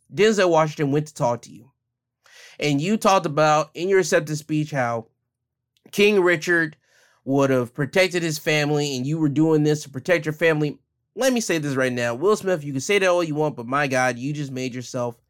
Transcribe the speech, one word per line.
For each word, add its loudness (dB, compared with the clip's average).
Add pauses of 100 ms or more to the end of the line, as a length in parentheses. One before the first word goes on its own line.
(140)
Denzel 2
Washington 2
went 0
to -20
talk -2
to -20
you. -20 (920)
And 0
you 0
talked 4
about 2
in -6
your 4
acceptance 0
speech -4
how -4 (840)
King 4
Richard 0 (480)
would 2
have 0
protected 0
his -2
family 0
and -6
you -2
were 0
doing 2
this 0
to -18
protect -2
your -2
family. 0 (360)
Let 0
me 0
say -2
this -4
right 0
now. -2
Will 0
Smith, -4
you -8
can -6
say 0
that 2
all 2
you -4
want, -2
but -12
my -2
God, 0
you -6
just -8
made -6
yourself -8 (140)